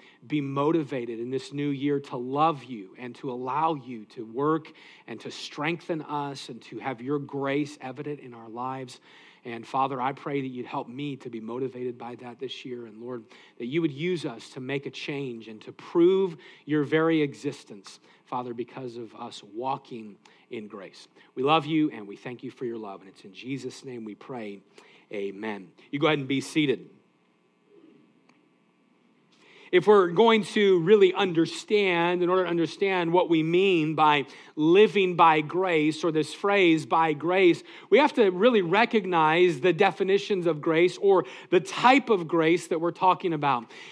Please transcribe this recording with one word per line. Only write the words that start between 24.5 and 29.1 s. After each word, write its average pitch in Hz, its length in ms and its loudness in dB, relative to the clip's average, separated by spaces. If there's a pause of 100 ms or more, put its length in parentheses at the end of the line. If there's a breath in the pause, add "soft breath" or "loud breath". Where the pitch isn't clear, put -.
Amen. 101 580 -8 (200 soft breath)
You 139 80 -6
go 147 80 0
ahead 151 140 2
and 131 80 -8
be 135 120 -2
seated. 135 480 -2 (2750 soft breath)